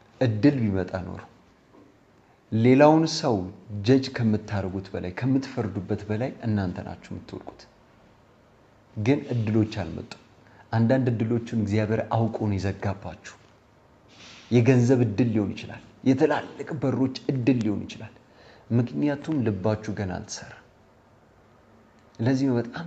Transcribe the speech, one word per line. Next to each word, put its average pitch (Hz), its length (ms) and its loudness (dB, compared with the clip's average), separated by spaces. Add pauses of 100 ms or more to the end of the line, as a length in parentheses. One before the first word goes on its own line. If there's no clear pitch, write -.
(200)
እድል 131 380 4
ቢመጣ 95 420 0
ኖሮ 92 200 -10 (1300)
ሌላውን 139 580 8
ሰው 131 260 0 (460)
ጀጅ 131 300 4
ከምታደርጉት 98 760 -2
በላይ፣ 90 240 -6
ከምትፈርዱበት 107 920 -2
በላይ 107 260 -4 (120)
እናንተ 98 400 -2
ናችሁ - 280 -14
የምትወድቁት። - 520 -16 (1300)
ግን 113 220 2 (120)
እድሎች 110 460 2
አልመጡም። 87 460 -8 (500)
አንዳንድ 117 360 4
እድሎቹን 117 520 -2
እግዚአብሔር 107 420 0 (100)
አውቆ 113 300 0
ነው 104 140 0
የዘጋባችሁ። 95 760 -6 (1160)
የገንዘብ 123 520 6
እድል 117 260 2
ሊሆን 104 220 0
ይችላል፣ - 320 -12 (220)
የትላልቅ 135 680 0
በሮች 131 420 -2 (120)
እድል 131 300 2
ሊሆን 101 240 -2
ይችላል። - 320 -14 (560)
ምክንያቱም 143 720 -2
ልባችሁ 107 520 -2
ገና 95 200 -6
አልተሰራ። - 400 -12 (1600)
ለዚህ 131 280 2
ነው 127 100 2
በጣም 120 300 -4